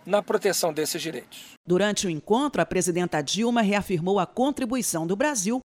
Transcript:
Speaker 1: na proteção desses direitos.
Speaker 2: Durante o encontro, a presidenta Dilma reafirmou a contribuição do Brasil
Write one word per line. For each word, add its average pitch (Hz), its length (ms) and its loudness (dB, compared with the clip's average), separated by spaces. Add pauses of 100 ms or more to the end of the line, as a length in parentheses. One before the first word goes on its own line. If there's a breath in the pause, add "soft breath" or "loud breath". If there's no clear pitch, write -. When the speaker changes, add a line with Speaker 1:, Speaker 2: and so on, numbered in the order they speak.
Speaker 1:
na 202 160 2
proteção 190 520 0
desses 151 280 -2
direitos. - 500 -10 (140)
Speaker 2:
Durante 190 400 2
o 185 40 0
encontro, 196 520 0
a 165 40 4
presidenta 175 560 0
Dilma 226 400 0
reafirmou 196 580 0
a 180 60 2
contribuição 233 840 -2
do 190 80 0
Brasil 247 460 0 (120)